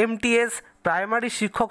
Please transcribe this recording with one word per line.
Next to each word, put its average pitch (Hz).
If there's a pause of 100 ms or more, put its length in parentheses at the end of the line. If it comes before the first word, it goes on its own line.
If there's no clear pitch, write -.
এমটিএস, 233 (340)
প্রাইমারি 208 (100)
শিক্ষক 214